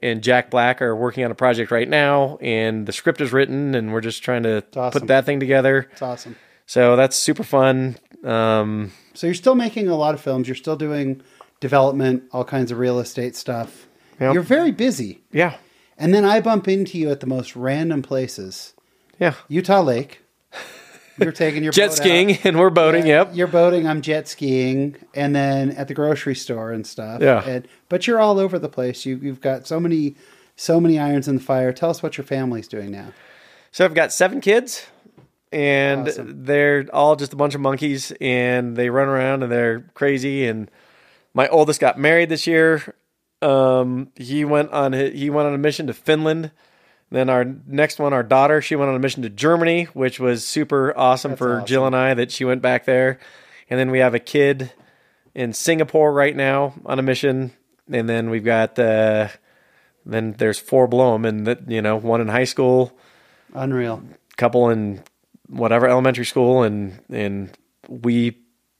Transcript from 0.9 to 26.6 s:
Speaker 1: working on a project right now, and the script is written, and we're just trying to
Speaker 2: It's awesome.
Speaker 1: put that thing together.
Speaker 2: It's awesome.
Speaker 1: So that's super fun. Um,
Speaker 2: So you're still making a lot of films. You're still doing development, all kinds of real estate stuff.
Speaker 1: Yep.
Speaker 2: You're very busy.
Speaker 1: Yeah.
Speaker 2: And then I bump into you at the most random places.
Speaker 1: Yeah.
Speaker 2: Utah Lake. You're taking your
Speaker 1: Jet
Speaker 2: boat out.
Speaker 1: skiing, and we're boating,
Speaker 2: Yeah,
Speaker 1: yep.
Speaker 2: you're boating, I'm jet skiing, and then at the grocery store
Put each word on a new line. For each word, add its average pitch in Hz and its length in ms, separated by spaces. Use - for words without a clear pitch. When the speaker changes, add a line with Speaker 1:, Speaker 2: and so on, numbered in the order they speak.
Speaker 1:
working 123 280
on 117 60
a 110 60
project 117 340
right 120 180
now, 143 520
and 110 460
the - 60
script 165 280
is 127 120
written, 135 440
and 110 160
we're 113 80
just 113 240
trying 123 180
to 113 140
Speaker 2:
It's - 200
awesome. 127 260
Speaker 1:
put 110 60
that 131 160
thing 143 140
together. 135 540
Speaker 2:
It's - 100
awesome. 123 320
Speaker 1:
So 123 300
that's 131 180
super 147 300
fun. 131 520
Um, 110 680
Speaker 2:
So - 140
you're 180 60
still 262 200
making 220 340
a 170 60
lot 151 200
of 139 60
films. 127 280
You're 127 80
still 156 200
doing 143 440
development, 135 720
all 127 120
kinds 123 280
of 117 60
real 123 200
estate 123 380
stuff. - 500
Speaker 1:
Yep. 135 160
Speaker 2:
You're 175 80
very 294 300
busy. 175 480
Speaker 1:
Yeah. 151 240
Speaker 2:
And 160 140
then 202 120
I 208 160
bump 220 260
into 190 320
you 156 120
at 143 100
the 135 60
most 127 280
random 143 480
places. 123 720
Speaker 1:
Yeah. 170 140
Speaker 2:
Utah 185 360
Lake. 131 400
You're 170 140
taking 156 300
your 156 100
Speaker 1:
Jet 202 160
Speaker 2:
boat - 40
out. 156 40
Speaker 1:
skiing, 175 340
and 175 140
we're 185 120
boating, 165 360
Speaker 2:
Yeah, 156 180
Speaker 1:
yep. 185 100
Speaker 2:
you're 175 120
boating, 170 400
I'm 156 140
jet 151 280
skiing, 135 680
and 143 220
then 139 360
at 139 160
the 143 60
grocery 147 400
store 113 380